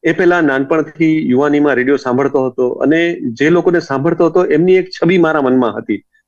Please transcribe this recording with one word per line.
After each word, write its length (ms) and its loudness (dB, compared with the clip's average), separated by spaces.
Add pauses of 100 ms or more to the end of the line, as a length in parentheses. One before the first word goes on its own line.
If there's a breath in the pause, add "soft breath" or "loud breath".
એ 80 0
પહેલા 300 2
નાનપણથી 880 -2
યુવાનીમાં 460 2
રેડિયો 220 0
સાંભળતો 500 -2
હતો, 220 -2
અને 480 -2 (140)
જે 180 0
લોકોને 300 2
સાંભળતો 460 -2
હતો 200 0
એમની 300 2
એક 140 0
છબી 280 0
મારા 240 2
મનમાં 360 0
હતી 200 -4 (300)